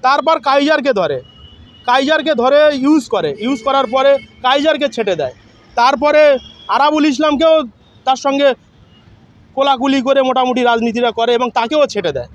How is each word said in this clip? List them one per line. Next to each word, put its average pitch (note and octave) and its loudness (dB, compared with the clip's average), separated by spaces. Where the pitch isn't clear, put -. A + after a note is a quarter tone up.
তারপর C#4+ 0
কাইজারকে C#4 0
ধরে, D#3 -2
কাইজারকে C#4+ 0
ধরে C#4+ 2
ইউজ C#4 0
করে, E3 -2
ইউজ A3+ -4
করার C4+ 0
পরে C4 2
কাইজারকে C#4+ 0
ছেঁটে G#3 -4
দেয়। C3+ -6
তারপরে C#4 2
আরাবুল D4 0
ইসলামকেও D4+ 0
তার C4 0
সঙ্গে C#4 0
কোলাকুলি C4+ 0
করে C4+ 0
মোটামুটি B3+ -2
রাজনীতিটা A#3 0
করে A#3 -2
এবং A#3+ -2
তাকেও A#3+ 0
ছেঁটে F3 -4
দেয়। B2 -8